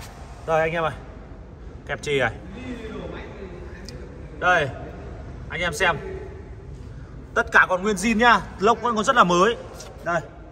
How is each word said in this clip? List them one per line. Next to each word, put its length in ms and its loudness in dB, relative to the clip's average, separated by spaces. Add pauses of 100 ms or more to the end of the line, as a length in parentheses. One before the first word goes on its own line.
(460)
Đây 140 4
anh 120 4
em 120 0
ơi, 100 0 (960)
kẹp 140 -6
chì 180 2
này. 120 4 (2000)
Đây, 300 4 (800)
anh 120 -6
em 120 -2
xem. 240 4 (1400)
Tất 160 2
cả 180 8
còn 140 2
nguyên 120 4
zin 220 2
nhá, 240 8 (180)
lốc 220 6
vẫn 140 0
còn 80 0
rất 120 4
là 80 10
mới. 340 6 (460)
Đây, 180 0 (300)